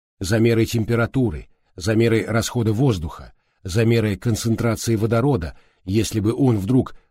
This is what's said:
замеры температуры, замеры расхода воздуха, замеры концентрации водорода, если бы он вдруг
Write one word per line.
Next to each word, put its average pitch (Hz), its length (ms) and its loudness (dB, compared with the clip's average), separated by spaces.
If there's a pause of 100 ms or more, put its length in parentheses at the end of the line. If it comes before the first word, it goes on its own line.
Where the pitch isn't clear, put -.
(180)
замеры 113 480 2
температуры, 113 800 -2 (280)
замеры 110 500 2
расхода 110 460 -2
воздуха, 95 600 -2 (300)
замеры 107 540 0
концентрации 113 800 -2
водорода, 113 600 0 (280)
если 110 360 -2
бы 110 140 2
он 127 240 2
вдруг 110 360 0 (160)